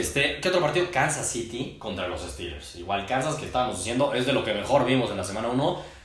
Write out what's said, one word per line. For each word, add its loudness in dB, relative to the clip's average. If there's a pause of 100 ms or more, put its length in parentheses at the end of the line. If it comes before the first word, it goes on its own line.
este, 0
¿qué 2
otro 4
partido? 2
Kansas 2
City -4
contra -6
los -4
Steelers. -10
Igual -2
Kansas, 0
que -8
estábamos 0
diciendo, 2
es 2
de 2
lo 2
que 0
mejor 4
vimos 4
en -2
la -2
semana -2
uno. 2 (240)